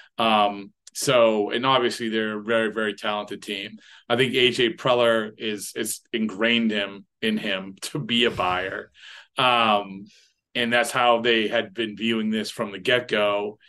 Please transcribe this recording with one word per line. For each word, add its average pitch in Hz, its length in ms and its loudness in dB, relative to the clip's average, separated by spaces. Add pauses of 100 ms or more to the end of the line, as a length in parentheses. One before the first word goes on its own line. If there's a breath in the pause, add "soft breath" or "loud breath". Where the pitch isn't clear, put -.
(180 loud breath)
Um, 104 540 2 (200)
so, 113 580 2
and 123 160 -2
obviously 120 420 0
they're 110 300 -2
a 104 40 -12
very, 110 300 0
very 107 220 -2
talented 104 480 -6
team. 104 360 -10 (300 loud breath)
I 120 80 2
think 123 180 2
A 127 160 4
J 117 220 2
Preller 117 640 2
is, 107 400 -8
is 117 240 -6 (120)
ingrained 113 580 0
him, 101 360 -6 (140)
in 110 180 -2
him 98 400 -6
<laughs> - 40 -18
to - 160 -8
be 117 260 0
a 113 60 4
buyer. 95 600 -4 (460 loud breath)
Um, 107 680 2 (480 soft breath)
and 120 180 0
that's 120 180 2
how 120 300 4
they 113 280 2
had 107 260 -2
been 107 220 -6
viewing 110 340 -2
this 110 200 -4
from 104 220 -6
the 98 60 -10
get-go. 107 800 0 (100)